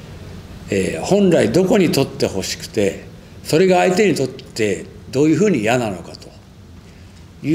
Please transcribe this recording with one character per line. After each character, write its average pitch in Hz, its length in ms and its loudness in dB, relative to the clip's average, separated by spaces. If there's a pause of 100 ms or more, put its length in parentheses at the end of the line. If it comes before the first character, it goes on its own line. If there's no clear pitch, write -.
(680)
え 101 320 -2
ー、 - 0 -
本 196 300 4
来 113 200 4
ど 175 140 4
こ 196 120 4
に 185 140 4
取 135 160 2
っ - 20 -10
て - 180 -2
ほ 95 160 -4
し - 140 -8
く - 120 -14
て、 101 340 -2 (400)
そ 151 160 2
れ 190 80 4
が 180 120 4
相 180 140 2
手 196 160 2
に 143 60 0
と 139 80 -2
っ 131 40 -2
て 101 580 -6 (260)
ど 131 120 2
う 156 40 4
い 160 60 4
う - 20 0
ふ 190 120 2
う - 20 4
に 156 100 0
嫌 110 180 2
な 117 120 -2
の 87 120 -8
か 85 140 -16
と - 140 -20 (1160)
い 147 100 0